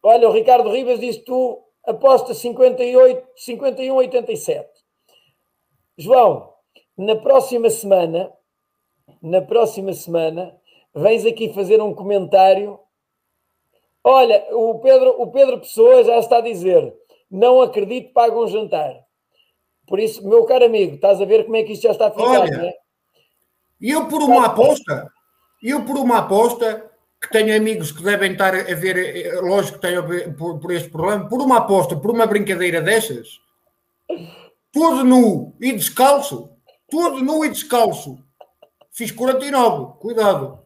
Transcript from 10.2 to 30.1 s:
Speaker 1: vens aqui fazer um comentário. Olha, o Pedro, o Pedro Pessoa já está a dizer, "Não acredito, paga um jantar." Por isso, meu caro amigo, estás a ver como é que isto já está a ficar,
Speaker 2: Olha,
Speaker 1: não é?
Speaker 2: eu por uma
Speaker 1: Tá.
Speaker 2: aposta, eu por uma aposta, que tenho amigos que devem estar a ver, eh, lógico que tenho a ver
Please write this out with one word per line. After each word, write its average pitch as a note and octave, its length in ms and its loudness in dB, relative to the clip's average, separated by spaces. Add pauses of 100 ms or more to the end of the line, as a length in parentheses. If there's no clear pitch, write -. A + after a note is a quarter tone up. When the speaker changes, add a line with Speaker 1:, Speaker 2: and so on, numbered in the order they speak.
Speaker 1:
vens G3 320 0
aqui A3+ 280 -4
fazer G3+ 280 2
um G#3+ 140 -6
comentário. F#3+ 880 2 (1200)
Olha, A#3+ 480 4
o A3+ 300 -2
Pedro, C4 300 6
o A#3+ 180 -4
Pedro B3+ 320 2
Pessoa A#3+ 420 6
já A#3 160 2
está A#3 200 2
a - 20 4
dizer, F3+ 520 0 (380)
"Não B3 320 4
acredito, A#3 500 -4
paga A#3 240 2
um A#3 120 -2
jantar." F3 560 -6 (840)
Por G3 140 -6
isso, G#3+ 260 -6
meu A3+ 180 4
caro B3+ 200 4
amigo, G3+ 320 0
estás G3 240 2
a G3 40 0
ver G#3+ 200 2
como A3+ 120 -6
é A3 60 -2
que G#3+ 120 -8
isto - 80 -12
já - 100 2
está G#3+ 160 0
a - 20 0
ficar, A#3 300 2
Speaker 2:
Olha, D#3+ 180 -2
Speaker 1:
não E3+ 60 -6
é? F3 100 -10 (1080)
Speaker 2:
eu D4 280 -4
por D4+ 140 -4
uma B3 200 4
Speaker 1:
Tá. A3+ 40 2
Speaker 2:
aposta, G#3 680 0 (500)
eu A#3 220 -6
por B3+ 120 -8
uma A#3+ 220 0
aposta, A3 720 -2 (320)
que - 80 -16
tenho G#3+ 260 0
amigos G#3+ 340 -4
que D#3+ 120 -18
devem G3 300 -2
estar F#3 220 -2
a F#3 200 -6
ver, F3 240 -4
eh, F3 420 -8
lógico F#3 380 -4
que - 80 -8
tenho F3+ 140 -4
a D#3+ 60 -10
ver F3 300 -8